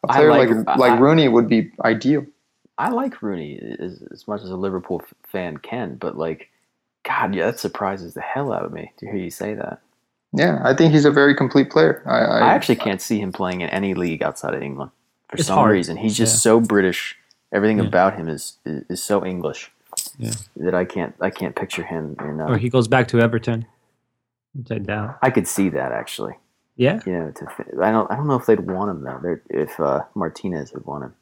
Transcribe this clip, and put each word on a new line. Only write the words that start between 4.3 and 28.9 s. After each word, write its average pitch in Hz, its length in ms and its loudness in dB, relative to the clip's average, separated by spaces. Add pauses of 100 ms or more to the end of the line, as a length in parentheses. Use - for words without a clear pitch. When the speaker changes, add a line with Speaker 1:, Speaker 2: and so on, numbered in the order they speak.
Speaker 2:
as 92 60 -12
a 92 60 -8
Liverpool 92 480 -4
f-, - 100 -20 (160)
fan 87 280 -6
can, 107 380 -8
but, - 220 -8
like, 80 320 -6 (540)
God, 104 320 -2
yeah, 85 100 0
that 117 140 -2
surprises 95 540 -6
the - 80 -12
hell 135 320 -6
out 50 120 -4
of 50 80 -10
me - 240 -14
to - 80 -16
hear 101 100 -10
you 90 140 -6
say 101 240 -8
that. - 280 -10 (520)
Speaker 1:
Yeah, 156 300 2
I 131 100 4
think 165 200 6
he's 147 120 6
a 147 60 8
very 143 240 6
complete 139 340 2
player. 156 360 4
I, 120 140 0
I, 117 200 2
Speaker 2:
I 135 140 6
actually 139 240 2
can't 98 240 -2
see 110 180 -2
him 95 120 -6
playing 90 300 -4
in 82 80 -4
any 98 240 -2
league 87 300 -2
outside - 300 -4
of 69 80 -6
England 69 300 -10 (380)
for - 80 -10
Speaker 3:
It's 151 100 0
Speaker 2:
some 95 100 0
Speaker 3:
hard. 120 140 6
Speaker 2:
reason. 85 260 0
He's 104 200 -2
just 113 180 2
Speaker 3:
Yeah. - 40 2 (120)
Speaker 2:
so 117 100 8
British. 101 560 2 (360)
Everything 107 260 2
Speaker 3:
Yeah. 113 60 2
Speaker 2:
about 95 300 2
him 82 140 -8
is, - 360 -10
is, 76 240 -8
is 90 140 -6
so 101 220 0
English 87 460 -6 (460)
Speaker 3:
Yeah. 117 140 -6 (260)
Speaker 2:
that 92 180 0
I 90 80 2
can't, 90 380 -6
I 95 80 0
can't - 260 -6
picture - 280 -8
him 78 360 -8
in, 76 220 -8
uh, 110 80 -4
Speaker 3:
Or 117 80 0
he 110 100 -2
goes 120 220 0
back 127 200 2
to 117 120 2
Everton, 113 440 0 (880)
which 131 160 -12
I 110 100 -4
doubt. 104 420 -6
Speaker 2:
I 131 80 2
could 110 180 0
see 98 220 0
that 65 240 -4
actually. - 400 -8 (420)
Speaker 3:
Yeah? 147 300 2
Speaker 2:
You 92 80 -4
know, 82 180 -4
to - 140 -14
fi-, - 180 -14 (240)
I 110 60 4
don't, 110 180 2
I 113 60 -4
don't 147 100 -2
know 139 80 2
if 120 120 -2
they'd 107 120 6
want 92 320 -4